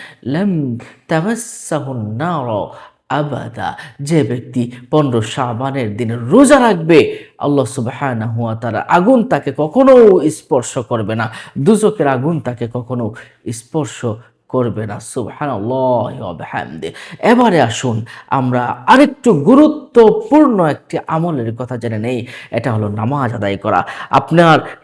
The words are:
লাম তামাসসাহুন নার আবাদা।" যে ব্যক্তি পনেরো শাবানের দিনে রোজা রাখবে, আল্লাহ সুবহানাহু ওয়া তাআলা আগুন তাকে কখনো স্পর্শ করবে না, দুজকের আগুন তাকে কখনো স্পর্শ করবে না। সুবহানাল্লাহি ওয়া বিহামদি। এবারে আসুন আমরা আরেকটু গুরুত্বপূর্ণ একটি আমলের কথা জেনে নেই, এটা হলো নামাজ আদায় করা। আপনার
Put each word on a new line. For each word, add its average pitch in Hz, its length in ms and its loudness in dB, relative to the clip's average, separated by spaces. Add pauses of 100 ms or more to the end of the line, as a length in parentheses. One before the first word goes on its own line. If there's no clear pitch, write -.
(240)
লাম 147 540 -2 (300)
তামাসসাহুন 156 1040 -6
নার 120 540 -4 (420)
আবাদা।" 123 680 -6 (240)
যে 147 220 0
ব্যক্তি 123 480 -4 (200)
পনেরো 135 320 0
শাবানের 123 760 -4
দিনে 117 240 -4
রোজা 247 400 6
রাখবে, 170 580 4 (200)
আল্লাহ 143 260 0
সুবহানাহু 117 800 -6
ওয়া 113 120 -4
তাআলা 113 340 -6
আগুন 208 400 4
তাকে 143 280 -2
কখনো 220 640 6 (100)
স্পর্শ - 480 -4
করবে 110 360 -4
না, 110 160 -4 (280)
দুজকের 202 480 2
আগুন 135 340 0
তাকে 120 340 -6
কখনো 123 400 -6 (380)
স্পর্শ - 540 -6 (420)
করবে 113 380 -2
না। 104 140 -12
সুবহানাল্লাহি 127 1200 -4
ওয়া 95 120 -8
বিহামদি। 80 600 -10 (260)
এবারে 226 420 4
আসুন 117 440 -2 (240)
আমরা 123 360 0 (220)
আরেকটু 254 460 4
গুরুত্বপূর্ণ 233 1300 4
একটি 151 420 -4
আমলের 151 500 -4
কথা 127 200 -8
জেনে 113 220 -6
নেই, 120 280 -4 (240)
এটা 117 220 -2
হলো 107 160 -2
নামাজ 117 460 -4
আদায় 101 220 -4
করা। 95 300 -2 (240)
আপনার 160 480 4 (260)